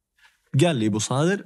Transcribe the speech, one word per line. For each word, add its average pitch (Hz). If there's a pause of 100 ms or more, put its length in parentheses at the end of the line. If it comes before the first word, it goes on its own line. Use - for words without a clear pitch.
(640)
قال 170
لي 110
أبو 107
صادر 160